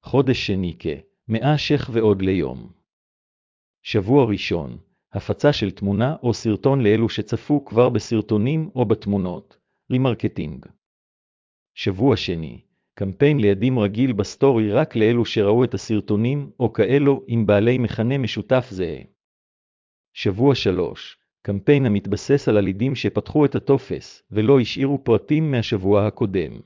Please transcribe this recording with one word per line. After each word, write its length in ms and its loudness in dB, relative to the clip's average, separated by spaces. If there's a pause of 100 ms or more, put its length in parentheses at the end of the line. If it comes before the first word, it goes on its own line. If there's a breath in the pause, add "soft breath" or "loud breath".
חודש 440 0
שני 320 -4
כ-, 80 -10 (420)
מאה 300 0
שח 340 -2
ועוד 300 2
ליום. 500 -4 (1080)
שבוע 420 2
ראשון, 540 -4 (340)
הפצה 400 0
של 180 -2
תמונה 520 -2
או 120 0
סרטון 460 0
לאלו 280 2
שצפו 560 -4
כבר 240 2
בסרטונים 880 -2
או 100 0
בתמונות, 760 -4 (340)
רימרקטינג. 760 -4 (1080)
שבוע 420 0
שני, 440 -8 (340)
קמפיין 460 0
לידים 380 2
רגיל 340 0
בסטורי 600 0
רק 240 0
לאלו 280 2
שראו 400 2
את 100 -4
הסרטונים 760 -2 (100)
או 120 0
כאלו 540 2
עם 200 0
בעלי 320 4
מכנה 400 -2
משותף 520 -2
זהה. 320 -6 (1120)
שבוע 420 0
שלוש, 640 -4 (240)
קמפיין 440 2
המתבסס 640 0
על 80 4
הלידים 380 0
שפתחו 500 0
את 100 0
הטופס 760 -4
ולא 300 4
השאירו 440 -4
פרטים 460 0
מהשבוע 560 0
הקודם. 600 -4